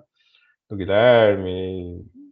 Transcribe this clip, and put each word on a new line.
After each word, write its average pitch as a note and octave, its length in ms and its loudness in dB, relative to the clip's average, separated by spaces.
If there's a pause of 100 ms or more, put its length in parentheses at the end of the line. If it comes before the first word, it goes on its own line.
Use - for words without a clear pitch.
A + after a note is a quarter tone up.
(720)
do G#2 60 -12
Guilherme, F#2 1300 0 (280)